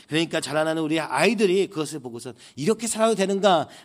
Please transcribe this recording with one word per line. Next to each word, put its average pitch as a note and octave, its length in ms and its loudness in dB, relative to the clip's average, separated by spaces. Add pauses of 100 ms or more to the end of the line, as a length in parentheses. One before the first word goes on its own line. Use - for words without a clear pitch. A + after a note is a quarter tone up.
그러니까 D#3+ 320 0
자라나는 D#3 420 -2
우리 D#3 180 -2
아이들이 F#3 680 2
그것을 D3+ 320 -6
보고서 A#2+ 340 -12 (220)
'이렇게 A3 320 -2
살아도 A3 280 0
되는가?' F#3+ 520 2 (180)